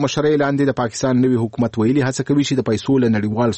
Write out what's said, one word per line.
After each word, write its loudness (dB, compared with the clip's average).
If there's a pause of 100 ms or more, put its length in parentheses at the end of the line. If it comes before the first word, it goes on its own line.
مشرۍ 0
لاندې 0
د -2
پاکستان 0
نوي 2
حکومت -4
ویلي 2
هڅه -2
کوي 2
چې -2
د -2
پیسو 0
له 2
نړیوال 0